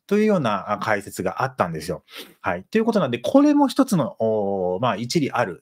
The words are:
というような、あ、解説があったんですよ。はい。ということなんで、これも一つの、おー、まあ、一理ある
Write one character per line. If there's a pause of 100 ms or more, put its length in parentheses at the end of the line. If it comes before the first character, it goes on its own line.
と
い
う
よ
う
な、
あ、
解
説
が
あ
っ
た
ん
で
す
よ。 (360)
は
い。
と
い
う
こ
と
な
ん
で、
こ
れ
も
一
つ
の、
お
ー、
ま
あ、
一
理
あ
る